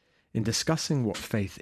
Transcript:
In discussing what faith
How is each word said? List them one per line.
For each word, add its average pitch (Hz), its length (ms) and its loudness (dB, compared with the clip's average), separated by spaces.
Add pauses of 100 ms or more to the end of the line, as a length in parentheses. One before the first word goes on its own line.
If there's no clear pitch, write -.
(320)
In 113 120 0
discussing 143 600 2
what 104 120 0
faith - 460 -2